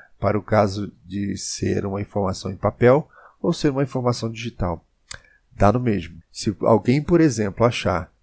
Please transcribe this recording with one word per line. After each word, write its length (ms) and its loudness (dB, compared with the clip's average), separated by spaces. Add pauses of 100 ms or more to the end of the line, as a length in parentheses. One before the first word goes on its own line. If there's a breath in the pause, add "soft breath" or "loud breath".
(200 soft breath)
para 180 0
o 60 -6
caso 500 0 (100)
de 340 -6
ser 500 -4
uma 120 -6
informação 520 -4
em 60 -10
papel 520 2 (320 soft breath)
ou 100 0
ser 200 0
uma 100 0
informação 480 -2
digital. 560 -6 (640 loud breath)
Dá 220 4
no 60 2
mesmo. 420 -2 (100)
Se 300 -4
alguém, 400 4
por 180 2
exemplo, 460 2
achar, 580 -2